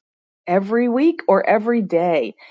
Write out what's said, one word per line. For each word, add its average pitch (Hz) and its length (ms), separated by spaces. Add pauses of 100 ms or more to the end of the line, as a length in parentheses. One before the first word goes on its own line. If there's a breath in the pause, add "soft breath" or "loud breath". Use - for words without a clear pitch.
(460)
every 202 440
week 302 360
or 196 220
every 226 340
day. 165 540 (160 loud breath)